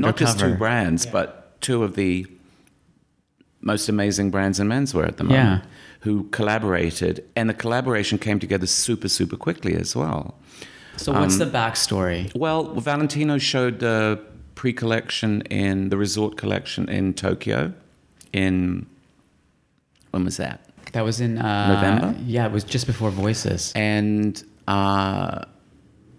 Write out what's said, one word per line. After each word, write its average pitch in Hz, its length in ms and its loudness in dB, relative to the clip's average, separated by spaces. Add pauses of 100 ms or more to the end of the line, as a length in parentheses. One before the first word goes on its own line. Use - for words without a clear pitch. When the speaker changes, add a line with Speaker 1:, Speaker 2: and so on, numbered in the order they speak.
Speaker 1:
not 113 140 2
just 117 240 2
two 98 60 4
Speaker 2:
Undercover. 92 120 2
Speaker 1:
brands, 104 480 2
Speaker 2:
Yeah. - 60 -10
Speaker 1:
but - 480 -4
two 120 240 2
of 95 100 -2
the 92 320 0 (1300)
most 104 280 -2
amazing 101 420 2
brands 98 300 2
in 101 80 2
menswear 117 380 0
at - 100 -2
the - 80 -4
moment 117 380 2
Speaker 2:
Yeah. - 60 -14 (320)
Speaker 1:
who 104 300 -2
collaborated, 90 920 0 (140)
and 110 120 0
the 110 60 0
collaboration 117 640 0
came 104 220 0
together 98 260 -2
super, - 420 0
super 90 280 -2
quickly 85 380 -2
as 85 220 -2
well. - 380 -4 (600)
Speaker 2:
So - 160 -4
what's 190 220 4
Speaker 1:
Um, - 60 2
Speaker 2:
the 165 60 0 (120)
backstory? 92 760 0
Speaker 1:
Well, 156 400 -2
Valentino 147 640 0
showed 123 420 0
the 110 380 2 (360)
pre-collection 113 880 -2
in, 95 480 0
the 98 60 0
resort 104 400 0
collection 98 520 -2
in 95 260 0
Tokyo 107 600 -2 (580)
in, 92 540 0 (1200)
when 92 140 0
was 90 140 -2
that? 69 260 -8 (280)
Speaker 2:
That 113 120 0
was 110 160 0
in, 113 180 0
uh, 104 360 4
Speaker 1:
November? 101 500 2
Speaker 2:
yeah, 120 220 0
it 107 60 -2
was 107 120 0
just - 220 -2
before 107 240 0
Voices. 98 640 0
Speaker 1:
And, 107 680 0 (260)
uh, 98 760 0 (760)